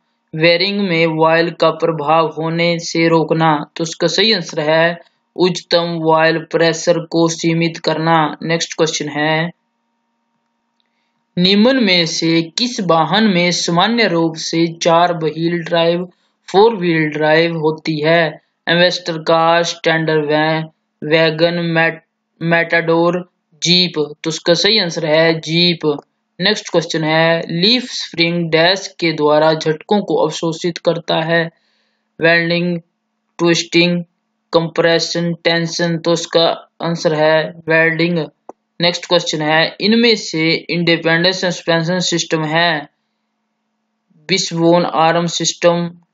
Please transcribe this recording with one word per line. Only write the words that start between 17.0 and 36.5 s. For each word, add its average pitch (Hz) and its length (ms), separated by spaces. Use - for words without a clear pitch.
drive 156 480
होती 156 440
है? 160 400
Investor 175 500
car, 165 440
standard 160 640
van, 156 440
wagon, 160 500
मैट-, 165 500
matador, 170 880
jeep। 165 600
तो 160 80
इसका 170 240
सही 196 240
answer 170 280
है 160 340
jeep। 160 580
Next 208 300
question 165 340
है, 165 460
leaf 220 340
spring 170 680
dash 175 500
के 165 120
द्वारा 151 420
झटकों 156 460
को 160 220
अवशोषित 165 560
करता 165 420
है, 165 300
Welding, 170 580
twisting, 170 680
compression, 170 840
tension। 170 640
तो 170 140
इसका 165 560